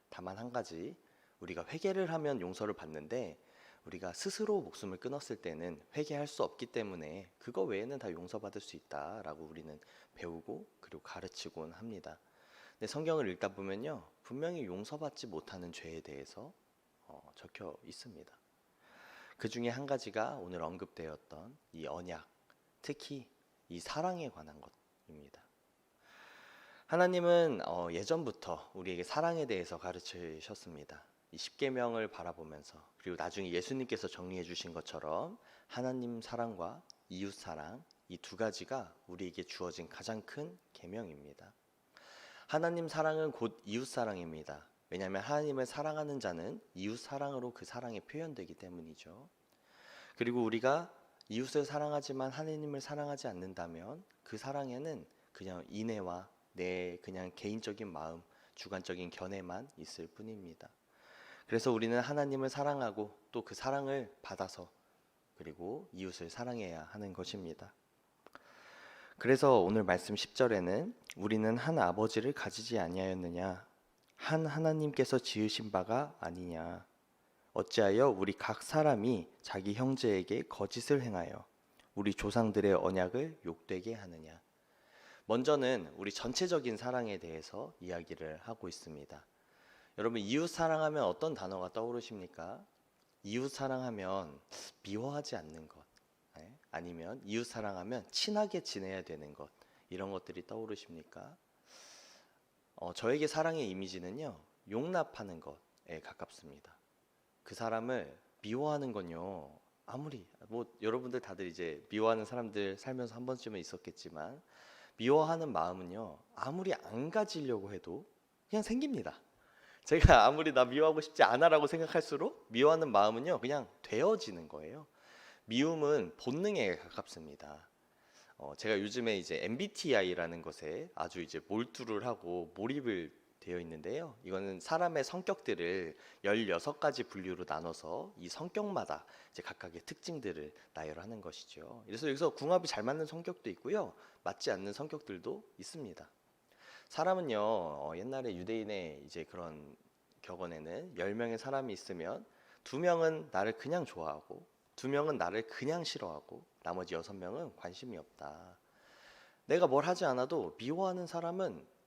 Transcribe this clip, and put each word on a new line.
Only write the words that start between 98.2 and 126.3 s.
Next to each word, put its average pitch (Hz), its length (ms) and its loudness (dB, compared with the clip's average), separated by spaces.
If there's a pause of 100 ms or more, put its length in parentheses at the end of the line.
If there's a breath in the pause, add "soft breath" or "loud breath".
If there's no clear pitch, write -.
지내야 95 400 -6
되는 76 300 -12
것, 73 180 -14 (400 loud breath)
이런 95 200 -4
것들이 92 360 -8
떠오르십니까? 107 880 -10 (1400 loud breath)
어, 87 180 -8
저에게 139 340 2
사랑의 156 440 2
이미지는요, 95 720 -6 (300)
용납하는 120 720 -2
것에 78 640 -14
가깝습니다. - 720 -16 (640)
그 - 120 -16
사람을 113 640 -2 (220)
미워하는 135 520 0
건요, 85 680 -8 (260)
아무리, 135 400 -10 (220)
뭐, 113 180 -4 (160)
여러분들 123 380 2
다들 95 260 -8
이제 80 440 -6
미워하는 110 340 6
사람들 104 520 -2
살면서 123 380 -6
한 120 120 -8
번쯤은 120 340 -4
있었겠지만, 87 800 -10 (540 loud breath)
미워하는 156 560 4
마음은요, 90 640 -2 (160)
아무리 180 400 -2
안 127 360 -4
가지려고 131 640 0
해도 92 340 -8 (420)
그냥 214 140 2
생깁니다. 240 580 -2 (640 loud breath)
제가 147 420 12
아무리 151 260 6
"나 127 120 10
미워하고 151 360 6
싶지 - 240 10
않아"라고 147 420 12
생각할수록 160 840 2
미워하는 147 420 8
마음은요, 113 480 8
그냥 131 280 0 (140)
되어지는 113 640 2
거예요. 80 380 -10 (600 loud breath)
미움은 143 720 4
본능에 143 580 2